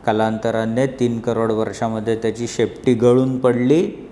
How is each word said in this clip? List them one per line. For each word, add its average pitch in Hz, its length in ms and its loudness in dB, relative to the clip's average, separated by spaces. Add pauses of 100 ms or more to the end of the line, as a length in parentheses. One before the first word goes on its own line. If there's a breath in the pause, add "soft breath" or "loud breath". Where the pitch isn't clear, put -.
कालांतराने 110 800 0
तीन 120 320 -2
करोड 113 320 -2
वर्षामध्ये 110 640 -2
त्याची 113 320 -4
शेपटी - 460 0
गळून 123 460 4
पडली 127 720 2